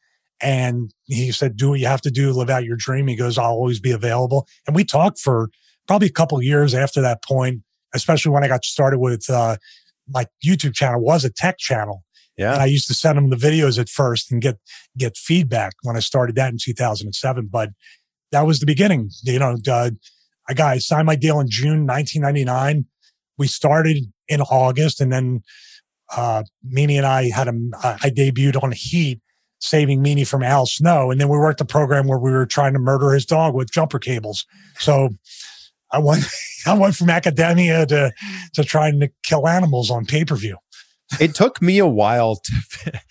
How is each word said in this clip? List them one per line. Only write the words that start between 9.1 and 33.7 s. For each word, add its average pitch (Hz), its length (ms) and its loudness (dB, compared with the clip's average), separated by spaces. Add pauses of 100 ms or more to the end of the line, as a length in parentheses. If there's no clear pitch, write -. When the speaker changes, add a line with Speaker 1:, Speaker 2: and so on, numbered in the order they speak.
Speaker 1:
uh, 117 300 0 (500)
my 127 160 -4 (180)
YouTube 147 320 0
channel 123 280 0
was 139 240 2
a 120 40 -4
tech - 280 -2
channel. 104 460 -6 (340)
Speaker 2:
Yeah. 110 160 0
Speaker 1:
And 139 80 0
I - 20 2
used 135 240 0
to 127 60 -4
send 151 240 0
him 139 100 4
the 131 80 0
videos 143 420 2
at 120 120 -4
first 123 420 -2
and 120 80 -2
get, 123 160 -2 (400)
get 123 220 -6
feedback 120 640 0
when 120 120 -4
I 113 60 -2
started 120 360 -2
that 131 140 0
in 117 80 -8
two 120 140 -6
thousand 107 360 -4
and 98 60 -10
seven. 123 380 -4
But 110 160 -2 (640)
that 151 140 2
was 156 140 2
the 151 60 0
beginning. 147 440 2 (140)
You 127 140 0
know, 127 180 0 (120)
uh, 120 220 0 (580)
I 135 60 -6
got, 147 180 2
I 127 60 -2
signed 156 280 0
my 160 100 2
deal 151 220 0
in 135 120 0
June 147 340 0
nineteen 143 380 -2
ninety-nine. 139 640 0 (500)
We 143 100 0
started 156 520 2 (280)
in 147 140 0
August, 131 640 0
and 127 100 2
then, 127 300 -2 (760)
uh, 113 280 -2 (220)
Meanie 143 300 0
and 139 100 2
I 131 220 2
had 123 200 -2
a, 117 60 -4 (280)
I 123 280 -2
debuted 135 520 2
on 131 100 -2
Heat, 139 480 -2 (400)
saving 139 420 2
Meanie 143 240 2
from 135 160 -2
Al 127 240 2
Snow. 147 440 2
And 131 100 0
then 143 80 2
we 147 100 2
worked 151 220 2
a 139 40 -2
program 139 420 2
where 135 120 2
we 127 120 0
were 131 160 2
trying 135 260 0
to 135 60 0
murder 135 340 2
his 139 140 2
dog 160 280 2
with 131 160 -4